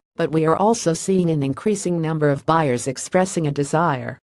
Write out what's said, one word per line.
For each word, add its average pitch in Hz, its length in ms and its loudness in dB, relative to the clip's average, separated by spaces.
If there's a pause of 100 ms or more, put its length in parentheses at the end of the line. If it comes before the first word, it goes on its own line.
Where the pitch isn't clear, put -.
(160)
but 156 160 -2
we 160 140 2
are 196 100 4
also 202 380 2
seeing 180 380 0
an 147 120 0
increasing 175 560 -2
number 156 300 0
of 139 160 -2
buyers 147 420 2
expressing 180 600 -2
a 143 40 0
desire 143 720 -2